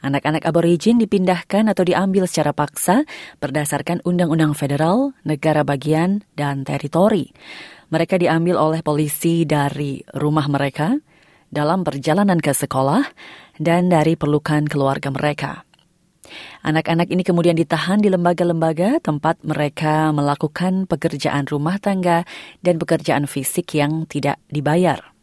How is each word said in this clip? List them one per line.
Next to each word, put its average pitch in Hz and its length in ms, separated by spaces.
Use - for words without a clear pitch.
anak-anak 147 400
aborigin 170 560
dipindahkan 196 640
atau 190 160
diambil 185 480
secara 147 240
paksa 180 480
berdasarkan 147 640
undang-undang 160 480
federal, 165 560
negara 151 400
bagian, 156 560
dan 139 240
teritori. 160 640
Mereka 165 320
diambil 165 320
oleh 156 240
polisi 160 640
dari 143 560
rumah 147 320
mereka, 147 480
dalam 160 320
perjalanan 160 560
ke 143 160
sekolah, 143 480
dan 175 320
dari 160 240
pelukan 151 480
keluarga 139 480
mereka. 147 560
Anak-anak 165 480
ini 180 160
kemudian 170 320
ditahan 165 400
di 208 80
lembaga-lembaga 175 960
tempat 151 400
mereka 151 720
melakukan 165 720
pekerjaan 147 560
rumah 151 320
tangga 180 480
dan 175 160
pekerjaan 147 480
fisik - 480
yang 156 320
tidak 143 400
dibayar. 151 640